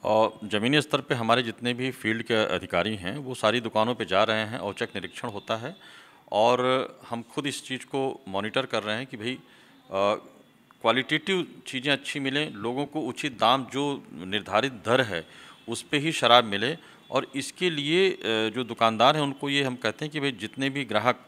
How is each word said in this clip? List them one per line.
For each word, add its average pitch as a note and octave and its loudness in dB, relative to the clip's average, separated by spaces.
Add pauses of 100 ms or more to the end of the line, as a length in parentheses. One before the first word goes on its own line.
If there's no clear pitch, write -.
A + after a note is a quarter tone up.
और A2 2
ज़मीनी G#2+ 2
स्तर C3+ -2
पे C#3 -2
हमारे A#2 2
जितने A#2 -4
भी B2+ -4
फील्ड A2+ -2
के A#2 0
अधिकारी F#2+ 0
हैं, G2 -6
वो C3 -10
सारी A2+ 2
दुकानों A2+ 0
पे A2 -4
जा F#2+ 4
रहे A2 0
हैं, A2 -6
औचक G2 -6
निरीक्षण F#2+ -10
होता G#2 -6
है B2 -10 (560)
और A#2+ 6 (480)
हम A#2 -6
खुद C#3+ -6
इस - -8
चीज़ C3 -8
को C3+ -4
मॉनिटर G#2 -2
कर A2+ -2
रहे G#2+ -2
हैं B2+ -8
कि C3 -14
भाई, A#2 -6
अ, - -16 (1400)
क्वालिटेटिव D3+ 0
चीज़ें C3+ -2
अच्छी C#3 -4
मिलें, C#3 -4
लोगों A#2+ -4
को D3+ -6
उचित B2 -6
दाम B2 4
जो C#3 -4
निर्धारित G2 -2
दर A#2 2
है F2+ -4 (420)
उस A2+ -4
पे - -2
ही D3+ 0
शराब A#2+ 8
मिले। A2 -2 (340)
और C3+ 0
इसके C#3+ -4
लिए, D#3+ 2
अ, - -6
जो A2 0
दुकानदार A2+ 4
हैं D3+ 2
उनको C#3+ -4
ये C#3+ 2
हम B2+ -2
कहते A2+ -4
हैं D3+ -8
कि D#3 -4
भाई C#3 -2
जितने A#2 -4
भी C3+ -6
ग्राहक A2 2